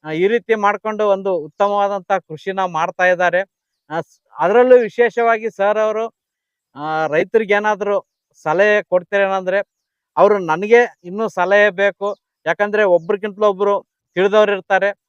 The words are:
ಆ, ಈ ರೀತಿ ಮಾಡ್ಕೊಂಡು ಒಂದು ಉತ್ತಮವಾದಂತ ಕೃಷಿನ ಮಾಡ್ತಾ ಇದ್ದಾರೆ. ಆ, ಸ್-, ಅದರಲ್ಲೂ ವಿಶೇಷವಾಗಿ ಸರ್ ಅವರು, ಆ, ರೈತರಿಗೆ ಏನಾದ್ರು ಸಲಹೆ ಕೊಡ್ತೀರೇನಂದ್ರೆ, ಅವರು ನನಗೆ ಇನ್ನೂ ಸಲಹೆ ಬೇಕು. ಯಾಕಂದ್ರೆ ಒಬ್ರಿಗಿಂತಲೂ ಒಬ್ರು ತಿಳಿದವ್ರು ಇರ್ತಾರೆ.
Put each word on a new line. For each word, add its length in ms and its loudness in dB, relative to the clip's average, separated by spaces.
ಆ, 80 -8
ಈ 160 0
ರೀತಿ 260 0
ಮಾಡ್ಕೊಂಡು 540 -2
ಒಂದು 280 -2
ಉತ್ತಮವಾದಂತ 760 -4
ಕೃಷಿನ 480 -6
ಮಾಡ್ತಾ 460 -2
ಇದ್ದಾರೆ. 340 0
ಆ, 100 -6
ಸ್-, 200 -16
ಅದರಲ್ಲೂ 380 4
ವಿಶೇಷವಾಗಿ 720 0
ಸರ್ 280 -2
ಅವರು, 340 -4
ಆ, 320 -4
ರೈತರಿಗೆ 480 -2
ಏನಾದ್ರು 500 -2
ಸಲಹೆ 400 2
ಕೊಡ್ತೀರೇನಂದ್ರೆ, 800 -2
ಅವರು 220 4
ನನಗೆ 680 0
ಇನ್ನೂ 240 -6
ಸಲಹೆ 420 2
ಬೇಕು. 460 -4
ಯಾಕಂದ್ರೆ 380 0
ಒಬ್ರಿಗಿಂತಲೂ 640 0
ಒಬ್ರು 360 0
ತಿಳಿದವ್ರು 380 2
ಇರ್ತಾರೆ. 420 -2